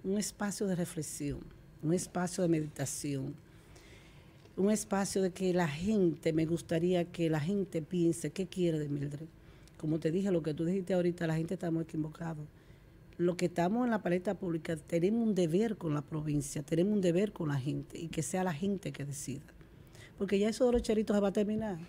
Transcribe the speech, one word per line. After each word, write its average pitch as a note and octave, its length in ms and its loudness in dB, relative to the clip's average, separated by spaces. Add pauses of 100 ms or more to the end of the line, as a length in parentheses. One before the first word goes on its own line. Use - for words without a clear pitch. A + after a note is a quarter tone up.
un F#3+ 140 0
espacio G3+ 500 -4
de F#3 80 0
reflexión, D3+ 640 -4 (420)
un D#3+ 120 2
espacio F3+ 480 -2
de F3 80 4
meditación, C#3+ 840 -2 (1200)
un G3 160 4
espacio G3 500 0
de F#3 100 2
que F#3 220 0
la F3 140 4
gente, E3+ 680 2
me D#3+ 120 2
gustaría E3+ 600 0
que E3+ 240 0
la D#3 100 2
gente F3+ 420 -2
piense E3 500 0
qué F#3 160 -6
quiere E3+ 320 0
de D3 100 -4
Mildred. C#3+ 380 -6 (500)
Como D#3+ 220 -2
te D#3+ 100 0
dije, G3 220 0
lo E3 100 2
que D#3 140 -2
tú E3 100 -2
dijiste F#3 300 0
ahorita, F3 320 0
la D#3+ 80 2
gente E3 180 -2
está E3+ 160 -4
muy E3 140 0
equivocado. D#3 580 -6 (760)
Los F3 180 2
que F3+ 100 0
estamos F3+ 400 2
en A#3 60 2
la G#3+ 100 0
palestra F#3 320 0
pública E3 420 -4
tenemos F3+ 520 2
un G#3 80 4
deber F#3 420 4
con D#3 160 -2
la D3 80 0
provincia, D3+ 600 -2
tenemos F3+ 300 2
un G#3 80 2
deber F#3 300 4
con D#3 180 -4
la C#3+ 100 0
gente C#3+ 400 -4
y E3+ 80 -8
que D#3+ 160 -2
sea F#3 200 -2
la F#3 100 0
gente F#3 380 -2
que C#3 140 -8
decida. C#3 380 -8 (720)
Porque G3 220 2
ya G#3 100 4
eso A3+ 160 2
de A#3+ 60 6
los A#3 100 4
chelitos A3 340 2
se G3+ 60 4
va G3+ 60 4
a F#3+ 60 0
terminar, G#3+ 440 0 (120)